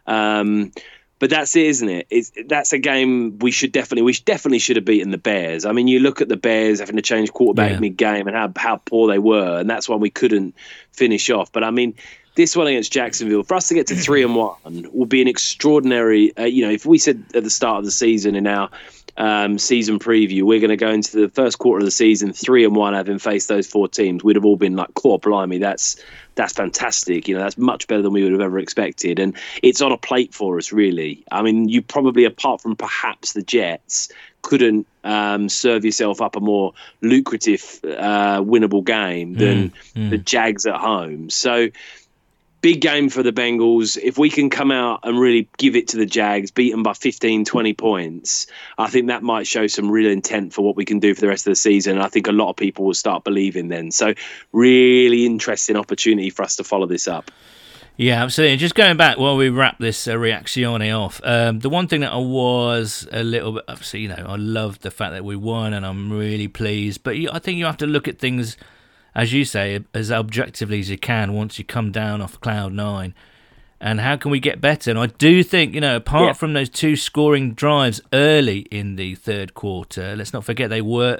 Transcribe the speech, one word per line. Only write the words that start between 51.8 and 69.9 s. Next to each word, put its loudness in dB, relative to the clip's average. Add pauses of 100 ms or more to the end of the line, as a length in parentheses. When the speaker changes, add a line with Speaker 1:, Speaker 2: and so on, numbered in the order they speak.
Speaker 1:
And 0
I -2
think -2
a 0
lot 2
of -6
people -4
will 0
start -2
believing -2
then. -6
So 0 (380)
really 6
interesting -2
opportunity 0
for -6
us -4
to -8
follow -2
this -4
up. -8 (680)
Speaker 2:
Yeah, 2
absolutely. 2
And -2
just -2
going 4
back 4
while 2
we 4
wrap 0
this, -4
uh, -2
Reazione -2
off, -6
um, 0
the -2
one 0
thing 0
that -4
I -6
was -2
a -4
little -4
bit, -10
obviously, -12
you -8
know, -12
I -8
love -6
the -10
fact -8
that -10
we -8
won -4
and -6
I'm -8
really -4
pleased. -6
But -4
you, -6
I -8
think -6
you -4
have -6
to -4
look -2
at -10
things, -4 (580)
as 0
you 2
say, -4 (140)